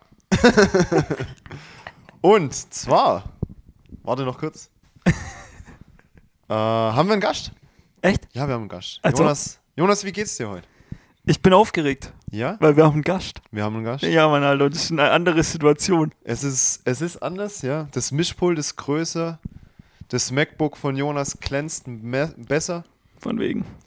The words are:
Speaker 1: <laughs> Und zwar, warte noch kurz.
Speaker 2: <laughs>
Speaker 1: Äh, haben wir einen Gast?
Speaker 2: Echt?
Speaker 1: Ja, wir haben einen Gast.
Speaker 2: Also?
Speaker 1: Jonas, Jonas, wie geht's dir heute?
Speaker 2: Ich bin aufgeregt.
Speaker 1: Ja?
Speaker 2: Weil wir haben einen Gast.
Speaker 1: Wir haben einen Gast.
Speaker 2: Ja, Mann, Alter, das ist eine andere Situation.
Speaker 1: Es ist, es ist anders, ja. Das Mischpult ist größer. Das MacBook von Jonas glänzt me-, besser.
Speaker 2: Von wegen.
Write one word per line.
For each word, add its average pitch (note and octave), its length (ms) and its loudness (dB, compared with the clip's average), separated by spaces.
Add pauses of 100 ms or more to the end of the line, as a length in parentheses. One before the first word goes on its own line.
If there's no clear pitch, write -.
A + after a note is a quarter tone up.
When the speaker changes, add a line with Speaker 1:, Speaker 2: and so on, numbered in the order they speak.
(320)
Speaker 1:
<laughs> G#3+ 380 6 (1500)
Und F#3 320 4
zwar, C#3 720 0 (760)
warte C3 220 -4
noch B2+ 140 -6
kurz. - 320 -12 (340)
Speaker 2:
<laughs> F3+ 60 4 (1400)
Speaker 1:
Äh, - 60 -8
haben A2+ 560 2
wir G#3+ 60 2
einen G3 80 0
Gast? - 300 -4 (500)
Speaker 2:
Echt? - 300 0
Speaker 1:
Ja, C3+ 140 -6
wir C#3 80 -4
haben A2+ 100 -6
einen G2 40 -12
Gast. - 340 -14
Speaker 2:
Also? B2+ 200 2
Speaker 1:
Jonas, D3 380 -2 (160)
Jonas, G3 280 2
wie G3 80 -6
geht's G#3 240 -6
dir A2 140 -8
heute? F2+ 160 -14 (580)
Speaker 2:
Ich - 160 0
bin F#3 140 8
aufgeregt. D#3+ 580 2 (180)
Speaker 1:
Ja? B2+ 300 -6
Speaker 2:
Weil D3+ 160 6
wir D#3+ 80 8
haben D#3 80 6
einen D3+ 100 0
Gast. - 380 -4 (100)
Speaker 1:
Wir G#2+ 140 -4
haben G#2+ 120 -4
einen A2+ 100 -6
Gast. B2+ 180 -6
Speaker 2:
Ja, E3 240 4
Mann, C#3+ 160 4
Alter, C#3+ 240 2
das D#3 160 -4
ist - 80 -6
eine C#3+ 180 4
andere E3 320 4
Situation. D#3 680 2 (100)
Speaker 1:
Es A#2 220 -4
ist, - 400 -2
es B2 160 -2
ist F3 220 -6
anders, G3 400 -8
ja. C#3+ 300 -4
Das B2+ 200 -4
Mischpult F3 460 0
ist - 180 -6
größer. E3 640 -4 (680)
Das B2 220 -2
MacBook D3 460 -2
von C3+ 220 -4
Jonas C#3+ 420 -4
glänzt D3 480 -6
me-, B2 480 -6
besser. D#3 480 -4 (340)
Speaker 2:
Von - 220 -6
wegen. G#2 240 -4 (220)